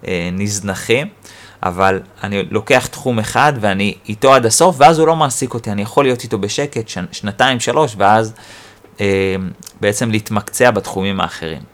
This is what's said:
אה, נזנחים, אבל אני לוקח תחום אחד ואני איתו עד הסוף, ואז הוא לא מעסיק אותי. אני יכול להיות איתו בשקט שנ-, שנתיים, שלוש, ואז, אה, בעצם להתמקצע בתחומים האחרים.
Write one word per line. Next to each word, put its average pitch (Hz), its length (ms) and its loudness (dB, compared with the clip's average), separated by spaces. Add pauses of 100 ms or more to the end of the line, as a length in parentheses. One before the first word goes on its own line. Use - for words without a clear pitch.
אה, 87 240 -4
נזנחים, 101 760 -2 (560)
אבל 92 360 2 (240)
אני 101 280 -2
לוקח 107 360 0
תחום 120 320 -4
אחד 131 400 2
ואני 101 340 0 (160)
איתו 135 240 4
עד 123 120 4
הסוף, 165 340 4
ואז 156 200 8
הוא 160 80 6
לא 165 80 4
מעסיק 139 380 -2
אותי. 113 180 -6
אני 101 100 -4
יכול 135 240 0
להיות 123 180 0
איתו 117 140 -4
בשקט 113 500 -4
שנ-, 90 240 -8
שנתיים, 123 480 -2
שלוש, 131 380 0
ואז, 110 360 2 (680)
אה, 95 360 0 (460)
בעצם 107 300 0
להתמקצע 107 600 0
בתחומים 98 500 -4
האחרים. 80 400 -6 (120)